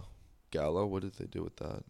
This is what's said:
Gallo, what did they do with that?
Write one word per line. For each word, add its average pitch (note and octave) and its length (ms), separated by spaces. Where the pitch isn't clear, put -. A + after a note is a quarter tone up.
Gallo, D#2+ 340
what F#2+ 160
did F#2+ 140
they F2 100
do E2+ 180
with E2+ 140
that? - 320